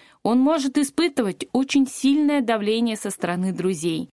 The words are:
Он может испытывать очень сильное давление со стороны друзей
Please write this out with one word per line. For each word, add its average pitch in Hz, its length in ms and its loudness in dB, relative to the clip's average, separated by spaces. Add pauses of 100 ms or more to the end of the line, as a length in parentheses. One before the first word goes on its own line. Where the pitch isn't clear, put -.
(220)
Он 233 160 2
может 277 400 2
испытывать 277 760 -2
очень 269 340 2
сильное 285 540 2
давление 220 560 0
со 202 140 -6
стороны 180 420 -2
друзей 170 560 -2 (100)